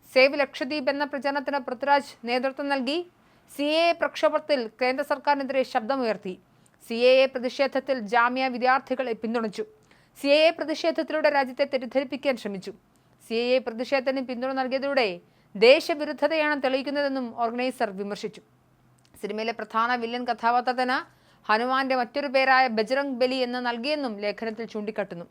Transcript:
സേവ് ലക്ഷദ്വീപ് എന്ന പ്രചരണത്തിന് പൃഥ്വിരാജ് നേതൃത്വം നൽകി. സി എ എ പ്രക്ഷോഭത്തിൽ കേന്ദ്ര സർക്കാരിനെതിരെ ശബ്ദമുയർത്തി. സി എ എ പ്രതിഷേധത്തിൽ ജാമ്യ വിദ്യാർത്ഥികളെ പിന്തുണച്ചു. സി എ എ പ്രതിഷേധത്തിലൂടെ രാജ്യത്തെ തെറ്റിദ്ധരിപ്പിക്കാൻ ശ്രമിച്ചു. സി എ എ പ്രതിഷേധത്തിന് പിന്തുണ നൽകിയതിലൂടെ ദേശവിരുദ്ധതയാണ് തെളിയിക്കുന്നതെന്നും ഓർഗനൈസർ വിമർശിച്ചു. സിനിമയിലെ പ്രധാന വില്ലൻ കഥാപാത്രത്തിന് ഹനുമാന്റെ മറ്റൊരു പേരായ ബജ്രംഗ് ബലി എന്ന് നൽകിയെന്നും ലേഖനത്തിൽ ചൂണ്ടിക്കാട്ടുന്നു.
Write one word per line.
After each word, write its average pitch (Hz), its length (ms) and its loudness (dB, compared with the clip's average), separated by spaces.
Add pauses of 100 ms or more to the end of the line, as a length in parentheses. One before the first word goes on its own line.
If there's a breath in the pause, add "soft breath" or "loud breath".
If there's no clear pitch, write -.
(140)
സേവ് 269 260 6
ലക്ഷദ്വീപ് 277 500 -2
എന്ന 285 140 -2
പ്രചരണത്തിന് 277 540 -4
പൃഥ്വിരാജ് 277 680 0
നേതൃത്വം 262 440 -2
നൽകി. 277 300 -2 (580 soft breath)
സി 277 60 -4
എ 311 280 2
എ - 20 0
പ്രക്ഷോഭത്തിൽ 294 800 0 (120)
കേന്ദ്ര 262 300 0
സർക്കാരിനെതിരെ 277 500 0
ശബ്ദമുയർത്തി. 226 720 -2 (520 soft breath)
സി 233 80 -6
എ 247 280 6
എ 269 40 6
പ്രതിഷേധത്തിൽ 262 720 -2 (140)
ജാമ്യ 247 360 2
വിദ്യാർത്ഥികളെ 254 640 0
പിന്തുണച്ചു. 226 520 -4 (560 soft breath)
സി 277 80 -2
എ 294 200 6
എ - 80 8
പ്രതിഷേധത്തിലൂടെ 311 800 0
രാജ്യത്തെ 269 360 0
തെറ്റിദ്ധരിപ്പിക്കാൻ 269 680 -2
ശ്രമിച്ചു. 196 300 -8 (540)
സി 226 80 -6
എ 233 200 0
എ 254 40 4
പ്രതിഷേധത്തിന് 254 680 -2
പിന്തുണ 254 300 -6
നൽകിയതിലൂടെ 262 600 -2 (360 soft breath)
ദേശവിരുദ്ധതയാണ് 294 1080 4
തെളിയിക്കുന്നതെന്നും 269 640 -2 (160)
ഓർഗനൈസർ 240 480 -2 (100)
വിമർശിച്ചു. 202 420 -8 (760)
സിനിമയിലെ 220 380 -4
പ്രധാന 226 440 0
വില്ലൻ 240 220 -6
കഥാപാത്രത്തിന് 240 760 0 (500 soft breath)
ഹനുമാന്റെ 254 520 2
മറ്റൊരു 285 260 -4
പേരായ 262 380 4 (140)
ബജ്രംഗ് 262 420 -2
ബലി 254 260 2
എന്ന് 247 200 -6
നൽകിയെന്നും 240 580 -4
ലേഖനത്തിൽ 220 400 -6
ചൂണ്ടിക്കാട്ടുന്നു. 208 680 -8